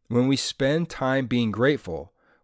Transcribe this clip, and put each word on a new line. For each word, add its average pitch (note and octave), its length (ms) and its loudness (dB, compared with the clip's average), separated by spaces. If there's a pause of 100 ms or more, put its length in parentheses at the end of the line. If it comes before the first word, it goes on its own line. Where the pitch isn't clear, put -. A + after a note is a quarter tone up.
When B2 200 2
we C#3 80 4
spend D3 520 -2
time C3 380 -2
being A#2 240 0
grateful, G#2 640 -2 (300)